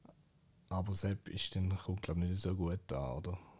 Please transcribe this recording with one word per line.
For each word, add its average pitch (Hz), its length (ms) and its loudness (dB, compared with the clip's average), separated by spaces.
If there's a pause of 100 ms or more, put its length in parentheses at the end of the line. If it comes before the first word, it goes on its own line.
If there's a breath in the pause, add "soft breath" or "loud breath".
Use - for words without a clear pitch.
(680)
Aber 92 240 -2
Sepp 98 340 0
ist - 280 -2
dann, 92 220 4
kommt, 92 240 -2
glaub - 160 -2
ich, 87 60 4
nicht 90 180 2
so 90 140 2
gut 90 380 0
an, 65 240 0
oder? 90 200 -2 (220 loud breath)